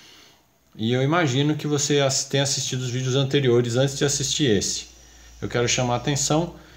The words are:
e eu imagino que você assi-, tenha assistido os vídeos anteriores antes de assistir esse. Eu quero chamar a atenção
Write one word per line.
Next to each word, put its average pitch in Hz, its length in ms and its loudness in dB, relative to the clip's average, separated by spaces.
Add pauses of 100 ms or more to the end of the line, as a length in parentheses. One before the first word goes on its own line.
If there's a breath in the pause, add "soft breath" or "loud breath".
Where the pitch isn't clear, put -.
(760 loud breath)
e 110 180 -2
eu 127 100 2
imagino 147 520 2
que 147 120 -6
você 143 340 0
assi-, 135 300 0
tenha 139 140 0
assistido 131 360 -4
os 127 80 -6
vídeos 127 260 -2
anteriores 131 600 2
antes 135 220 0
de 147 60 0
assistir 143 400 -2
esse. 101 420 0 (560 loud breath)
Eu 107 80 -6
quero 120 180 0
chamar 123 260 0
a - 40 0
atenção 151 560 0 (220 loud breath)